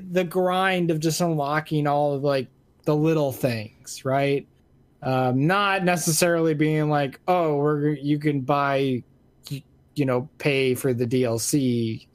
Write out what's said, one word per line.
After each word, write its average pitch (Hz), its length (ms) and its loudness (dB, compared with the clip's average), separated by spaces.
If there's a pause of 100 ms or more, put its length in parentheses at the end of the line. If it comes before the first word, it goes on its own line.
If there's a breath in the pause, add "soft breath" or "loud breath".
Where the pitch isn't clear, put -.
(120)
the 180 120 2
grind 180 640 0
of 160 80 0
just 156 220 0
unlocking 151 640 0
all 143 280 2
of, 135 80 -4
like, 139 260 0 (360)
the 151 120 0
little 151 360 0
things, 113 720 -6
right? 139 400 0 (560)
Um, 131 440 2
not 190 380 0
necessarily 170 720 2
being 151 340 2
like, 143 400 -2
"Oh, 165 280 2
we're, 147 340 0
you 147 280 -2
can 147 220 -2
buy, 139 640 0 (480)
y-, 143 120 -10 (320)
you 143 120 0
know, 127 320 -2
pay 135 360 2
for 127 200 -2
the 120 100 -2
D 127 200 0
L 117 140 0
C 120 760 -2